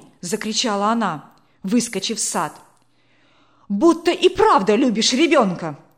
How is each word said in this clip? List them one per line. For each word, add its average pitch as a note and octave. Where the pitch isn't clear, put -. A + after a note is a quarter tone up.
закричала G#3
она, G#3+
выскочив A3
в -
сад. D#3+
«Будто D#4
и -
правда D#4
любишь A3+
ребенка! A3